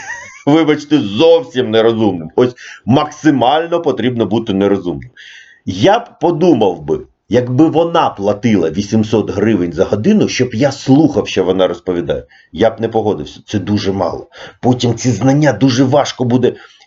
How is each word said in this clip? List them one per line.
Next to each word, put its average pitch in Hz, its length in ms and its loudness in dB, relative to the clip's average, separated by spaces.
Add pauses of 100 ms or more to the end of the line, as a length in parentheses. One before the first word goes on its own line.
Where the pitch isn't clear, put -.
(200)
<laughs> - 260 -12
вибачте, 151 520 2
зовсім 123 720 2
нерозумним. 110 680 0
Ось 123 180 2 (320)
максимально 147 960 0
потрібно 120 440 -2
бути 107 280 -2
нерозумним. 92 560 -2 (560)
Я 123 320 2
б - 220 -12
подумав 143 600 2
би, 76 180 -4 (280)
якби 127 380 2
вона 160 440 0
платила 101 600 0
вісімсот 104 600 -2
гривень 95 420 0
за 87 120 0
годину, 127 440 2
щоб - 260 -4
я 131 180 0
слухав, 135 560 2
що 95 160 -2
вона 92 220 2
розповідає, 85 580 -4 (280)
я 110 180 2
б 110 100 -14
не 113 80 -2
погодився. 104 580 -4
Це 104 120 -6
дуже 98 340 -2
мало. 87 340 -4 (340)
Потім 123 340 0
ці 131 160 -2
знання 135 420 2
дуже 127 320 2
важко 131 400 0
буде 120 280 2 (340)